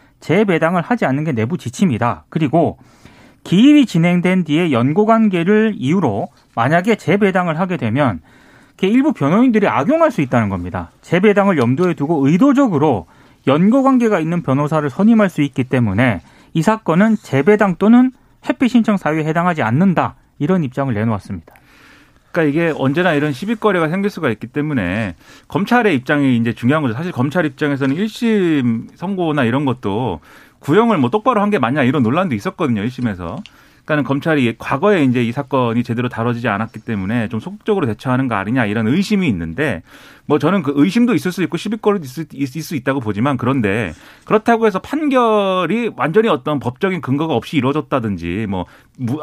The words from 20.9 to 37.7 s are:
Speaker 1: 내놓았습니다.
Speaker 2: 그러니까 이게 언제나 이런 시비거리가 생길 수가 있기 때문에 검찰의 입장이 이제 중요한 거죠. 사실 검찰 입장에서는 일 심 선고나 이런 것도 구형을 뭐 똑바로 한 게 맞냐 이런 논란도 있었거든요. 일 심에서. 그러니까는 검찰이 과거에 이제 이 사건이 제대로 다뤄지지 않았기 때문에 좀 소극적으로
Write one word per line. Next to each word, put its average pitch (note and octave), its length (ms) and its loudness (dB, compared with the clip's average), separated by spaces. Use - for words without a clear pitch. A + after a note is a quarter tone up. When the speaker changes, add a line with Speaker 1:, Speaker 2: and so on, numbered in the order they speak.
Speaker 1:
내놓았습니다. G#2 640 -4
Speaker 2:
그러니까 D#3+ 180 0
이게 E3 280 0
언제나 D3+ 340 0
이런 D3 200 0
시비거리가 F#3+ 560 -2
생길 G3 200 -2
수가 E3 220 -4
있기 A2 160 -6
때문에 A2 680 -4
검찰의 G3+ 480 0
입장이 C3+ 400 0
이제 A#2 160 0
중요한 C#3+ 300 0
거죠. A#2 120 -2
사실 E3+ 180 -8
검찰 D#3 320 -2
입장에서는 C#3 520 -2
일 G#3+ 120 -2
심 D#3+ 840 0
선고나 E3 500 -2
이런 C3 200 0
것도 G#2+ 560 -4
구형을 G#3+ 380 2
뭐 B2 120 2
똑바로 G#3+ 320 0
한 G#3 80 0
게 G3+ 80 0
맞냐 C3 240 0
이런 C3+ 220 2
논란도 D3 320 0
있었거든요. A#2+ 460 -4
일 B2 80 -4
심에서. G#2 460 -8
그러니까는 D3+ 200 -2
검찰이 C#3 540 0
과거에 E3 440 0
이제 B2 220 2
이 A2+ 80 -2
사건이 B2+ 500 -2
제대로 B2 260 -4
다뤄지지 A#2 380 -4
않았기 G#2+ 340 -4
때문에 G#2+ 480 -4
좀 A2 120 -8
소극적으로 G3 460 -4